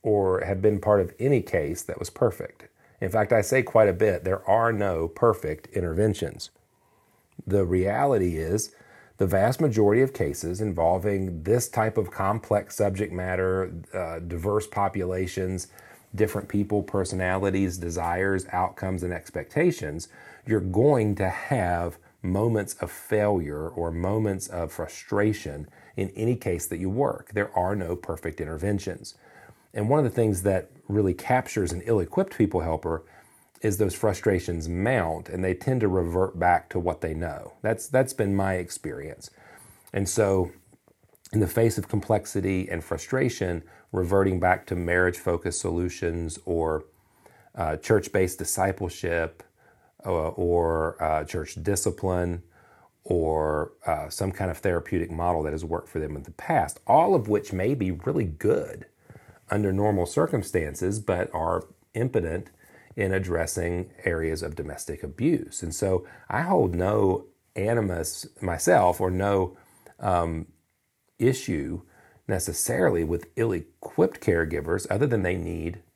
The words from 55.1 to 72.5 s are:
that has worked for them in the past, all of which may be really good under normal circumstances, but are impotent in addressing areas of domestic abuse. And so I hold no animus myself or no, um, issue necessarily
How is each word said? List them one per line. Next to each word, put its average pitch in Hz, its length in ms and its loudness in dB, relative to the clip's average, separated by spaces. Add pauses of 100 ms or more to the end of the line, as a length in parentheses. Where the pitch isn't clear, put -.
that 76 100 -4
has 80 120 -6
worked 85 240 -6
for 82 100 -6
them 76 160 -6
in 71 80 -10
the 82 80 -16
past, - 540 -2
all 170 300 6
of 110 120 0
which 104 260 0
may 98 200 0
be 98 180 0
really 90 340 -2
good - 600 0 (640)
under 101 220 2
normal 98 340 2
circumstances, 98 960 0
but 92 340 -2
are 82 300 -2 (300)
impotent 101 560 -2 (460)
in 98 180 0
addressing 87 760 -2 (140)
areas 80 400 0
of 76 120 -8
domestic 73 480 -8
abuse. 127 600 -2
And 82 100 -6
so 92 320 0 (240)
I 139 120 -2
hold 165 340 2
no 98 500 2 (300)
animus 98 720 -2 (140)
myself 92 580 2
or 92 100 2
no, 92 480 0 (420)
um, 85 480 0 (720)
issue 85 640 -2 (460)
necessarily 98 760 0